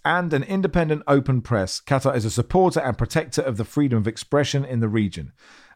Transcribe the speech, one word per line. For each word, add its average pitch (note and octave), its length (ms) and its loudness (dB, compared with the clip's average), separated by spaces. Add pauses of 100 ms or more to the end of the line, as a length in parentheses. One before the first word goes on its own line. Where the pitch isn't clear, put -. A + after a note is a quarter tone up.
and E3+ 300 0
an C3+ 80 2
independent, E3+ 680 0
open C3+ 360 2
press. G2 360 -2
Qatar C3+ 360 0
is A2 100 -2
a A2 60 -2
supporter F3 480 2
and C3 180 -2
protector D3+ 460 -2
of B2 140 -4
the A2 80 -2
freedom C3+ 340 0
of G#2 80 0
expression C#3 580 -2
in B2+ 140 -4
the A2+ 100 0
region, G2 420 -2 (440)